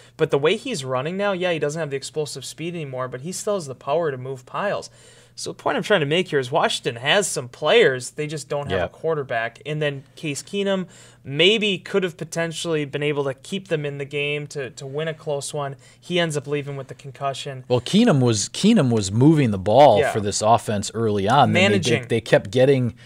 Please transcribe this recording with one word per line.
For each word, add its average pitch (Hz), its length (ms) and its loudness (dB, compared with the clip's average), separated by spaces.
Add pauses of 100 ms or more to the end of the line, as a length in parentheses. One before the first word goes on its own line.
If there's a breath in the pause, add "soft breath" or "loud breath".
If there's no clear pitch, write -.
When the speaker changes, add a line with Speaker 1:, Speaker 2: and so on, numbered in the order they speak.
(180 loud breath)
Speaker 1:
But 156 120 0
the 151 80 2
way 160 200 2
he's 220 280 -6
running 131 320 -4
now, 202 140 0
yeah, 180 220 -2
he 156 60 -2
doesn't 147 200 -2
have 151 100 -4
the 139 80 -6
explosive 139 480 -8
speed 170 300 -10
anymore, 131 320 -6
but 127 140 -10
he 165 100 -10
still 208 240 -4
has 175 100 -6
the 135 80 -10
power 151 380 -2
to 131 60 -6
move 127 280 -10
piles. 160 440 -6 (480 soft breath)
So - 140 -10
the 185 40 -12
point - 220 -2
I'm 190 60 -4
trying 202 180 4
to 143 40 0
make 160 240 0
here 147 100 0
is 127 120 -4
Washington 147 500 -2
has 170 260 2
some 127 220 -6
players, 151 600 2
they 151 160 -8
just 151 200 -10
don't 143 220 -6
have 95 100 0
Speaker 2:
Yeah. 85 60 0
Speaker 1:
a - 40 -6
quarterback. 123 760 -4
And 151 160 -4
then 139 220 -4 (120)
Case 147 280 -8
Keenum 196 420 -4 (420 loud breath)
maybe 190 520 2
could 196 240 -2
have 175 140 -6
potentially 160 680 -4
been 143 160 -8
able 147 220 -2
to 135 100 -2
keep 190 340 -10
them 151 160 -4
in 143 140 -6
the 139 80 -8
game 147 400 -6
to, 139 240 -10
to - 160 -16
win 147 220 -6
a 156 60 -6
close 147 400 -8
one. 143 220 -6 (240 soft breath)
He 175 200 -2
ends 160 180 0
up 139 80 -6
leaving 143 320 -6
with 135 100 -12
the 131 60 -16
concussion. 135 720 -10
Speaker 2:
Well, 123 140 2
Keenum 156 400 4
was, 117 280 2
Keenum 185 420 4
was 104 200 0
moving 135 400 6
the 101 60 -2
ball 107 420 8
Speaker 1:
Yeah. 123 120 2
Speaker 2:
for 107 100 -2
this 101 220 -2
offense 107 500 2
early 104 340 0
on. 123 240 4
Then - 20 2
they, - 60 4 (200)
they, 135 120 0
Speaker 1:
Managing. 127 180 -2
Speaker 2:
they 117 120 0
kept 107 300 2
getting 127 420 4 (120)